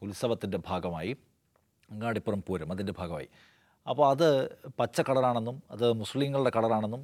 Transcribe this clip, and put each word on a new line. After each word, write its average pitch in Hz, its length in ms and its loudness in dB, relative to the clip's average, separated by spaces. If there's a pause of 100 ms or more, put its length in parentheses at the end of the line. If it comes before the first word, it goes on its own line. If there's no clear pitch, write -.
ഉത്സവത്തിൻ്റെ 101 600 -2
ഭാഗമായി, 90 460 -4 (800)
അങ്ങാടിപ്പുറം 107 540 -4
പൂരം, 82 280 -4
അതിൻ്റെ 98 240 -4
ഭാഗമായി. 85 300 -8 (600)
അപ്പോൾ 135 220 2
അത് 147 140 4 (520)
പച്ച 120 280 0
കളറാണെന്നും 123 500 2 (180)
അത് 110 100 2 (160)
മുസ്ലിങ്ങളുടെ 139 560 0
കളറാണെന്നും 113 480 2